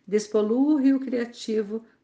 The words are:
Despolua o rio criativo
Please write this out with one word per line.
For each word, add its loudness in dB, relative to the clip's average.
Despolua 0
o 2
rio 4
criativo -6